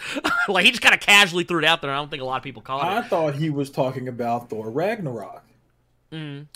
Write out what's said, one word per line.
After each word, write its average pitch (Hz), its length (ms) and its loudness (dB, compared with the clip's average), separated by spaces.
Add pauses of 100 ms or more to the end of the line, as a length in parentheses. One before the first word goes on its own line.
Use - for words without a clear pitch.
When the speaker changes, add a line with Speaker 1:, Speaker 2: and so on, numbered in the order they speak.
(220)
Speaker 1:
<laughs> 698 260 0
Like, 185 160 4
he 240 80 6
just 226 100 -4
kinda 226 160 6
casually 190 460 6
threw 175 160 -2
it 151 40 2
out 165 160 4
there, 139 100 -4
and 139 60 -2
I 143 40 -2
don't 147 100 -8
think 147 120 -8
a 131 40 -6
lot 127 120 -2
of 127 40 -12
people 120 200 -12
caught 135 220 -4
it. 175 60 0
Speaker 2:
I 220 180 -2
thought 156 280 0
he 156 140 0
was 139 200 -2
talking 131 380 -2
about 117 420 -4
Thor 110 180 -8
Ragnarok. 139 760 -4 (680)
Speaker 1:
Mm. 147 440 -12